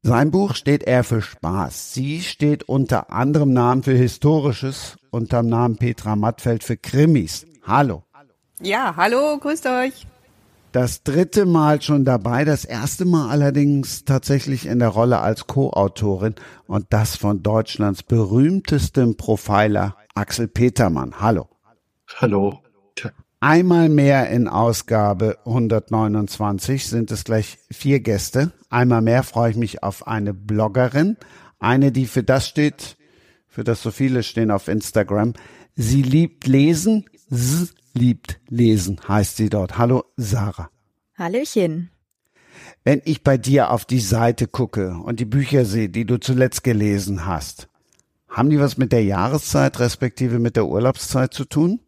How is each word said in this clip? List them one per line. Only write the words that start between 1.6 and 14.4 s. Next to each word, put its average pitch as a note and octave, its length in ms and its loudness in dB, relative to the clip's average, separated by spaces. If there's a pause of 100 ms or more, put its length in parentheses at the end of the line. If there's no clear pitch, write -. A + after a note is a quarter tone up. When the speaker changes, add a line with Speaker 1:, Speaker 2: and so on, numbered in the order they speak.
Speaker 1:
Sie C#3+ 260 -6
steht D3 480 -2
unter C3 420 0
anderem C#3 440 2
Namen B2 300 2
für C3+ 100 2
Historisches, C3+ 1040 0 (120)
unterm A#2 360 -2
Namen A#2 320 2
Petra A2+ 360 -2
Mattfeld A2 480 -2
für A#2 140 -6
Krimis. C#3 720 0 (160)
Hallo. A#2 400 0 (580)
Speaker 2:
Ja, G3 380 -4
hallo, C4+ 400 2
grüßt D4 300 -6
euch. B3+ 380 -4 (680)
Speaker 1:
Das B2 320 -2
dritte F#3 420 2
Mal D3+ 340 4
schon C#3+ 240 2
dabei, B2 400 0
das D3 220 0
erste C3+ 400 -6
Mal D#3 240 2
allerdings C#3+ 760 0
tatsächlich C3+ 600 -2